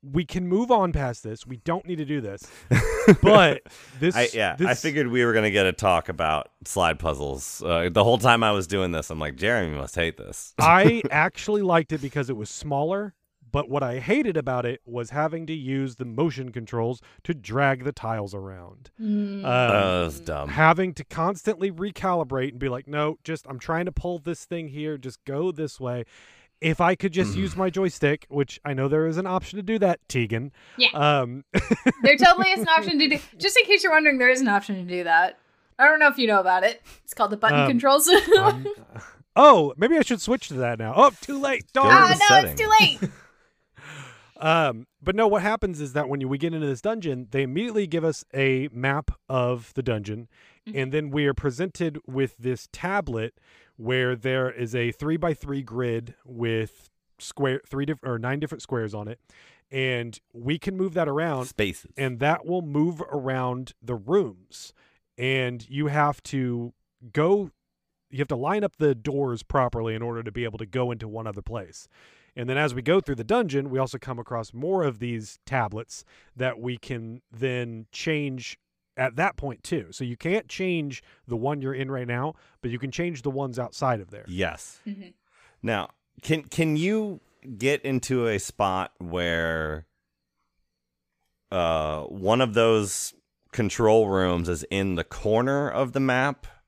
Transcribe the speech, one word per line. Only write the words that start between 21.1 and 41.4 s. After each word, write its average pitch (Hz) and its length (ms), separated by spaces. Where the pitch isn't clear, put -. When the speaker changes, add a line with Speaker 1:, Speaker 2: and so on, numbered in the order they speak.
Speaker 1:
recalibrate 165 840
and 120 60
be 131 120
like, 131 180
"No, 151 340
just, 156 260
I'm 135 100
trying 165 260
to 180 80
pull 175 260
this 160 280
thing 165 220
here. 147 280
Just 131 300
go 160 260
this 151 260
way." 123 260
If 160 200
I 180 140
could 190 180
just 190 220
Speaker 2:
Mm. - 20
Speaker 1:
use 180 200
my 190 140
joystick, 156 580
which 139 360
I 143 100
know 135 140
there 156 180
is 160 120
an 190 80
option 185 320
to 208 40
do 220 180
that, 180 280
Tegan. 117 420
Speaker 3:
Yeah. 240 160
Speaker 1:
Um, 139 540
<laughs> - 540
Speaker 3:
There 277 140
totally 370 340
is 381 100
an 415 80
option 320 300
to 302 100
do, 285 100
just 403 200
in 440 80
case 392 160
you're 359 100
wondering, 302 260
there 247 120
is 254 100
an 262 80
option 202 280
to 185 60
do 180 220
that. 170 340
I 269 80
don't 311 120
know 302 100
if - 100
you 247 80
know 208 140
about 180 240
it. - 180
It's - 100
called 208 180
the 214 40
button 220 240
Speaker 1:
Um, - 80
Speaker 3:
controls. 277 400
<laughs> 381 160
Speaker 1:
I'm, 392 280
oh, 185 400
maybe 240 220
I 277 40
should 226 180
switch - 280
to 151 60
that 120 240
now. 113 180
Oh, 262 140
too 277 180
late. 269 260